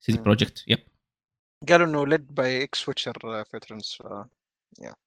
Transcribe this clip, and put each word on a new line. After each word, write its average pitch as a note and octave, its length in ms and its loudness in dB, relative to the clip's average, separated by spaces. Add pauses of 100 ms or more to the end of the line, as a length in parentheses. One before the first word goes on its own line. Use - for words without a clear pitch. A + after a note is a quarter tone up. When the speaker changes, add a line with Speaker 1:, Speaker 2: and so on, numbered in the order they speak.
Speaker 1:
سي - 120 0
دي A2+ 60 2
Speaker 2:
مم. - 60 -6
Speaker 1:
بروجكت، G#2 440 2
يب. A2 100 4 (920)
Speaker 2:
قالوا E3+ 180 8
إنه D3 300 2
led D3+ 40 2
by C3 460 -2
ex - 140 -8
Witcher، A#2+ 440 -8
آه، A2 180 -8
veterans، G#2+ 540 -14
ف-، G2+ 300 -14 (540)
يا. A1 140 -16 (120)